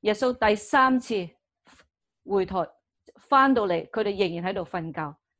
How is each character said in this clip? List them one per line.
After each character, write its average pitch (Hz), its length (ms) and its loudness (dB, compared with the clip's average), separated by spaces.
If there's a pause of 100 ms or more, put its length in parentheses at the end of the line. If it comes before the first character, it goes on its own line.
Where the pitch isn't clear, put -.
耶 208 140 0
穌 247 340 0
第 214 80 4
三 254 420 2
次 202 300 -4 (960)
回 190 220 -2
台， 180 200 -4 (500)
返 269 360 4
到 226 140 2
嚟， 165 240 -2
佢 226 100 -4
哋 202 180 -2
仍 170 240 0
然 185 80 -2
喺 196 60 -4
度 185 80 -4
瞓 165 280 -8
覺。 156 240 -8 (240)